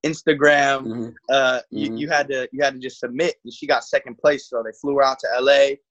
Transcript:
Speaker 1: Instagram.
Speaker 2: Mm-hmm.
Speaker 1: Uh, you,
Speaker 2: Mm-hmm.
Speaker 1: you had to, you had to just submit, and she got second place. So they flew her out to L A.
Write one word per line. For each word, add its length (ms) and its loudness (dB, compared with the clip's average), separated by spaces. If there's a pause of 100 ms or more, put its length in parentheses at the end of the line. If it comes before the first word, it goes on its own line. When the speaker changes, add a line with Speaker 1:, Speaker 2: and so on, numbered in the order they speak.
Speaker 1:
Instagram. 800 2
Speaker 2:
Mm-hmm. 220 -8 (220)
Speaker 1:
Uh, 300 2 (100)
you, 180 -6
Speaker 2:
Mm-hmm. 80 -6
Speaker 1:
you 140 -8
had 180 0
to, 240 -4
you 100 -2
had 120 0
to 40 -16
just 220 -12
submit, 420 -4
and 120 -18
she 120 -14
got 180 2
second 340 -4
place. 320 0
So 120 -6
they 160 -10
flew 180 -2
her 60 4
out 180 2
to 140 -6
L 140 2
A. 320 4 (100)